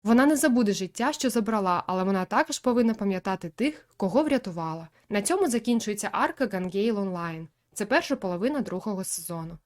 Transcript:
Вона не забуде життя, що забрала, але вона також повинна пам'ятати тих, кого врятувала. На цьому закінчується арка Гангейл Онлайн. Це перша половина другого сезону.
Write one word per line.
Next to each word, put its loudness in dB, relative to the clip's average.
Вона 6
не 6
забуде 4
життя, -2
що 0
забрала, 0
але 0
вона 0
також 0
повинна 2
пам'ятати -2
тих, -4
кого 2
врятувала. -2
На 0
цьому 2
закінчується 0
арка -2
Гангейл -2
Онлайн. -6
Це -6
перша 0
половина -2
другого -6
сезону. -10